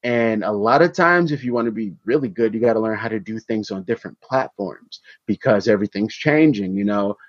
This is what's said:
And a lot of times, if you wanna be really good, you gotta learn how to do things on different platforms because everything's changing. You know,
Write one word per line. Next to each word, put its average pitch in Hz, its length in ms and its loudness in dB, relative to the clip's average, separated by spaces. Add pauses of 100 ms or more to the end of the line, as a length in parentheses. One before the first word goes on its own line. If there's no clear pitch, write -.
And 117 440 0
a 104 80 0
lot 113 280 4
of 175 120 0
times, 175 400 4
if 123 100 -6
you 123 100 -2
wanna 120 180 0
be 107 220 -6 (120)
really 131 240 0
good, 110 240 0
you 113 80 -2
gotta 113 180 2
learn 110 180 -2
how 110 120 -6
to 110 100 -4
do 110 180 -8
things 110 320 -4
on 98 140 -6
different 92 380 -6
platforms - 800 -6 (240)
because 104 420 2
everything's 104 460 0
changing. 147 640 2
You 101 80 -2
know, 101 320 -2 (120)